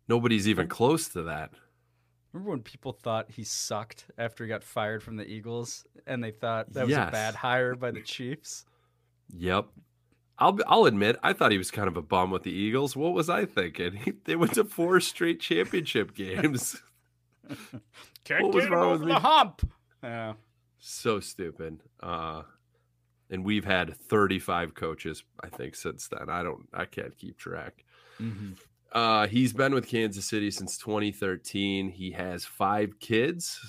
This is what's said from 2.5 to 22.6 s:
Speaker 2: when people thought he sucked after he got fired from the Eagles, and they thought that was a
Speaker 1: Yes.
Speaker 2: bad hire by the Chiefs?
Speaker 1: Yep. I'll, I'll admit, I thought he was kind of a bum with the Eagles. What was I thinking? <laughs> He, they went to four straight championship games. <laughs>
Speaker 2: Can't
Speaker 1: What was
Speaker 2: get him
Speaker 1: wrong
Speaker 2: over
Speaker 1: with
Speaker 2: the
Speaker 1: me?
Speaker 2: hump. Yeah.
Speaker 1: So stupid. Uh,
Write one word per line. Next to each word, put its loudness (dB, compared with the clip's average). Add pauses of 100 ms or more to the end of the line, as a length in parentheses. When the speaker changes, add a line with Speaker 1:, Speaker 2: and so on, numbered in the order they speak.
Speaker 2:
when -6
people -12
thought -4
he -12
sucked -8 (120)
after -6
he -8
got -4
fired -4
from -12
the -8
Eagles, -10 (200)
and -6
they -6
thought -4
that 0
was 4
a 4
Speaker 1:
Yes. 0
Speaker 2:
bad -2
hire 0
by -4
the -10
Chiefs? -10 (640)
Speaker 1:
Yep. 0 (720)
I'll, 6 (100)
I'll 8
admit, 6
I 6
thought 6
he 4
was -2
kind 0
of -2
a -4
bum 2
with -2
the -6
Eagles. 0
What 0
was 0
I 0
thinking? -4
<laughs> -12
He, 0 (120)
they 0
went 2
to 6
four 4
straight 0
championship 0
games. -2 (640)
<laughs> -10 (720)
Speaker 2:
Can't 2
Speaker 1:
What 2
was 6
Speaker 2:
get -2
him 2
Speaker 1:
wrong 4
Speaker 2:
over 4
Speaker 1:
with 2
Speaker 2:
the -4
Speaker 1:
me? 4
Speaker 2:
hump. 4 (320)
Yeah. -6 (460)
Speaker 1:
So 0
stupid. -10 (220)
Uh, -6 (880)